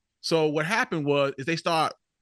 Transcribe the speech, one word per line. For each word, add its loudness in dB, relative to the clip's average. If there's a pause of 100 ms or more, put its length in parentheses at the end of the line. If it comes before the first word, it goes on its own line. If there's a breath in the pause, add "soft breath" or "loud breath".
(220)
So 2
what -2
happened -2
was, 2
is -8
they -2
start, 0 (280)